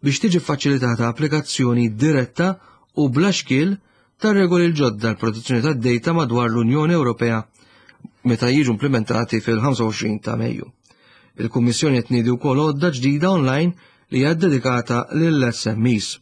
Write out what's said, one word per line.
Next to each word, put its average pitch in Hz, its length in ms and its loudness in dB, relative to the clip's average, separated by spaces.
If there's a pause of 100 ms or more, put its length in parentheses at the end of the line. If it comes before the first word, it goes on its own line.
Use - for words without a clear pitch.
biex 139 180 0
tiġi 175 220 2
faċilitata 123 640 0
applikazzjoni 127 880 0
diretta 147 560 0 (480)
u 147 80 2
bla 151 240 2
xkil 156 400 0 (480)
tar 214 160 2
regoli 175 320 2
l-ġodda 117 460 0
l-protezzjoni 113 500 -2
tad-data 123 480 0
madwar 123 380 0
l-Unjoni 139 480 2
Ewropea 117 400 0 (920)
meta 120 240 2
jiġu 135 220 2
implementati 113 680 0
fil-ħamsa 117 460 0
u - 20 0
għoxrin 110 320 -4
ta' 113 160 -6
Mejju. 117 300 -6 (760)
Il-Kummissjoni 120 600 0
qed - 80 -8
tniedi 123 240 0
wkoll 135 300 0
għodda 156 340 0
ġdida 143 320 0
online 156 420 0 (380)
li - 100 0
hija 147 140 2
dedikata 127 800 0
lill-S 143 580 0
M 110 220 0
Es. - 260 -4